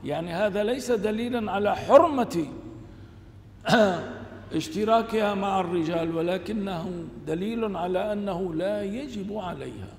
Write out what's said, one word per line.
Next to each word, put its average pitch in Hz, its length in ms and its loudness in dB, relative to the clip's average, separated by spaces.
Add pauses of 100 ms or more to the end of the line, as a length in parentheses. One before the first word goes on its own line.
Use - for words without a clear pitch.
يعني 156 280 -4
هذا 202 320 0
ليس 247 260 0
دليلاً 220 600 0
على 202 240 2
حرمة 254 680 6 (1160)
<clears throat> 190 420 4 (460)
اشتراكها 208 840 2
مع 196 260 0
الرجال، 165 560 0
ولكنه 180 880 -4 (220)
دليل 202 500 -2
على 185 360 0
أنه 196 420 -2
لا 202 280 0
يجب 214 540 -6
عليها. 131 640 -8